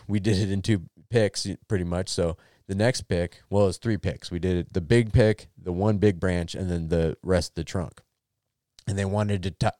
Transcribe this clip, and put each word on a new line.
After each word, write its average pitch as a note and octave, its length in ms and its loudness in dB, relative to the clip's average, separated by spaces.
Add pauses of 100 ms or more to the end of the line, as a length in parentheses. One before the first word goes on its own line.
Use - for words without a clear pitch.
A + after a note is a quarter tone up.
We G2+ 100 0
did G2 200 2
it F#2 120 0
in G2 120 -2
two G2+ 200 0 (280)
picks A2 360 0 (220)
pretty F#2 160 0
much. F2 240 -4
So E2+ 280 -2 (300)
the G2 80 -6
next A2 280 0
pick, F2 480 -4
well, G2+ 140 4
it - 20 4
was F2+ 100 0
three A2 220 -2
picks. - 320 -6
We F2 100 -4
did F#2 160 0
it, F2 160 -4
the F#2+ 80 -2
big A2+ 320 2
pick, A2 360 4 (140)
the F2+ 100 -6
one G2+ 260 2
big F#2+ 200 4
branch, F2 380 -2
and F#2 140 -6
then E2+ 180 -2
the E2 340 0
rest F2 280 0
of - 60 -20
the E2 80 -4
trunk. - 360 -8 (880)
And G2 100 -4
they G2+ 60 0
wanted G2+ 400 0
to F#2+ 80 -2
t-, A2 160 0 (120)